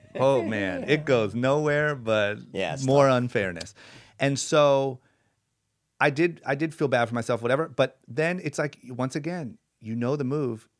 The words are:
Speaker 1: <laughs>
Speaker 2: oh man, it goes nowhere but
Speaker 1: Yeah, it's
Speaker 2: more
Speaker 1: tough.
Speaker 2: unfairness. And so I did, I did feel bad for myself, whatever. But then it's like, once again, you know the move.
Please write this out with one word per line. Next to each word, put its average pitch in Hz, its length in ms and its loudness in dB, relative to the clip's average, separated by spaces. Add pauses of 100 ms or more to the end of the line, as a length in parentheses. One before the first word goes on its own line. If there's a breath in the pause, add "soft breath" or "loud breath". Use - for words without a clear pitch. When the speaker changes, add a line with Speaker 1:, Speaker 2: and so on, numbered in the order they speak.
Speaker 1:
<laughs> - 120 -20
Speaker 2:
oh 131 260 2
man, 101 440 -4
it 151 200 0
goes 113 280 2
nowhere 147 600 0
but 110 440 0 (140)
Speaker 1:
Yeah, 92 220 -4
it's 135 100 -6
Speaker 2:
more 135 240 6
Speaker 1:
tough. 127 80 4
Speaker 2:
unfairness. 104 580 -2 (440 loud breath)
And 139 200 0
so 139 600 2 (1000)
I 147 100 4
did, 160 360 0
I 135 80 0
did 151 200 -4
feel 147 140 0
bad 120 200 2
for 113 60 -6
myself, 117 280 -2
whatever. 135 260 0
But - 300 -2 (100)
then 165 340 -2
it's 151 160 -6
like, 147 200 -4 (100)
once 127 280 -6
again, 156 420 -8 (220)
you 110 140 -8
know 120 220 -2
the 143 80 -4
move. 127 440 -4 (120)